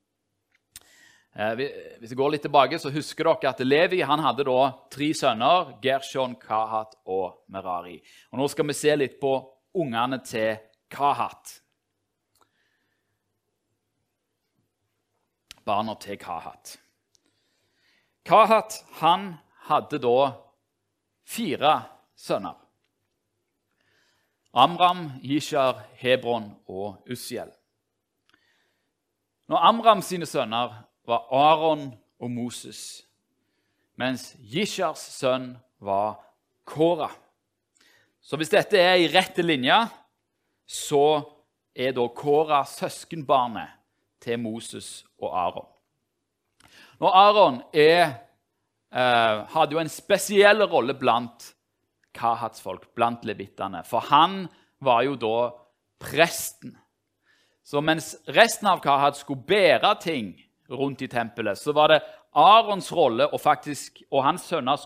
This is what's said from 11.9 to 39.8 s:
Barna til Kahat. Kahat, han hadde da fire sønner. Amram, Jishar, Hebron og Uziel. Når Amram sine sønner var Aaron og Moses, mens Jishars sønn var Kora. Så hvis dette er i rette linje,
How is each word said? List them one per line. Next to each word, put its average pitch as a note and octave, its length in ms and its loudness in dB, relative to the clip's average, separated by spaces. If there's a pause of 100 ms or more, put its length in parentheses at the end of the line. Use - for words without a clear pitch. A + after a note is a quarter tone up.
Barna G#2+ 320 -2
til G2+ 240 -12
Kahat. - 540 -14 (1500)
Kahat, G#3+ 520 4 (220)
han E3 320 2 (340)
hadde C#3+ 380 0
da A#2+ 140 4 (1080)
fire D3 480 0 (400)
sønner. G2 460 -8 (1900)
Amram, F3 540 2 (180)
Jishar, C3+ 540 -2 (180)
Hebron A#2+ 540 -2 (180)
og G2 400 -12
Uziel. A#2 400 -12 (2000)
Når E3 160 0
Amram A3 400 6
sine F3 240 -8
sønner A#2 460 -4 (320)
var A#2 260 -2
Aaron D3+ 560 4 (300)
og B2 120 -10
Moses, - 720 -12 (960)
mens B2 300 -6 (100)
Jishars D#3 640 -6 (160)
sønn B2+ 320 -2 (340)
var G2+ 360 -2 (440)
Kora. D#3+ 460 -2 (1120)
Så - 160 -8
hvis D#3 140 -4
dette G3 260 4
er F3+ 220 6
i D#3+ 100 2
rette F3 320 0
linje, D#3+ 380 2 (840)